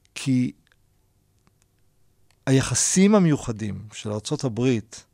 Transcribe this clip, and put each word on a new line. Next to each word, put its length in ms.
כי 360
היחסים 680
המיוחדים 800
של 180
ארצות 320
הברית, 720